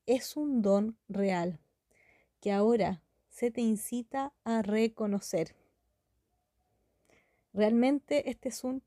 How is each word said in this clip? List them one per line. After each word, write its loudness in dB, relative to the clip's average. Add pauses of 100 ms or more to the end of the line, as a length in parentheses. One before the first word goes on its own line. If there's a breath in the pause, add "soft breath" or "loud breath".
es -2
un 0
don 2 (120)
real, -2 (800 soft breath)
que -2
ahora 2 (280)
se -4
te -4
incita -2 (120)
a 0
reconocer. -2 (2000 soft breath)
Realmente 2
este -6
es -10
un -6